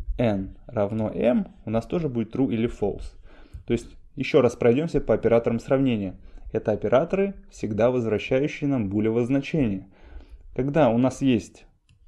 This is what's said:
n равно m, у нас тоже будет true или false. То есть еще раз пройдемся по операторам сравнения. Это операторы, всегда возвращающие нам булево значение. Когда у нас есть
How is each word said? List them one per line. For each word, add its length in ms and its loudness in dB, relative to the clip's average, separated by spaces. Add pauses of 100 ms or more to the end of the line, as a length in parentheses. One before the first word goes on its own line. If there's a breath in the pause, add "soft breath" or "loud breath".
(180)
n 380 0 (100)
равно 480 -2
m, 320 2 (180)
у 60 -8
нас 160 -2
тоже 220 -4
будет 260 -4
true 180 0
или 160 0
false. 460 -6 (500 soft breath)
То 100 -2
есть 220 -6 (200)
еще 260 2
раз 140 2
пройдемся 440 2
по 140 2
операторам 440 2
сравнения. 560 0 (380 soft breath)
Это 200 -2
операторы, 640 0 (160)
всегда 400 0
возвращающие 800 0
нам 200 0
булево 360 2
значение. 640 0 (680 soft breath)
Когда 360 4
у 80 2
нас 240 0
есть 420 0 (440)